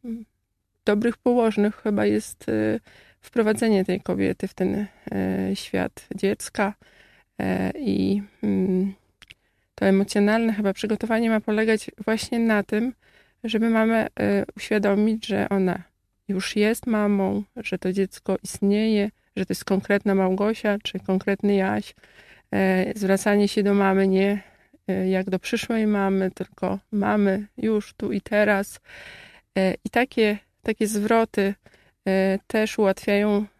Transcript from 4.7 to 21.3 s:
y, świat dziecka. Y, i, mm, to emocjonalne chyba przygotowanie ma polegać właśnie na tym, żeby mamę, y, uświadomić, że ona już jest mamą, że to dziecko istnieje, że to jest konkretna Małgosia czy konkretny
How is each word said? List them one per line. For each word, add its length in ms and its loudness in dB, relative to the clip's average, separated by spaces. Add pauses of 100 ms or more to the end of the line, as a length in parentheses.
y, 120 -2 (680)
świat 600 -6
dziecka. 600 -4 (680)
Y, 40 -2 (340)
i, 440 -2 (200)
mm, 520 0 (800)
to 120 -2
emocjonalne 640 2
chyba 200 -2
przygotowanie 580 -2
ma 100 2
polegać 500 0 (140)
właśnie 340 -2
na 240 2
tym, 300 -2 (520)
żeby 260 0
mamę, 360 2
y, 40 -8 (460)
uświadomić, 680 0
że 220 -2
ona 340 0 (460)
już 280 -4
jest 300 0
mamą, 560 0 (140)
że 220 -6
to 140 -2
dziecko 500 -2
istnieje, 680 0 (260)
że 100 -2
to 60 -4
jest 120 -6
konkretna 500 0
Małgosia 680 0
czy 180 -8
konkretny 540 0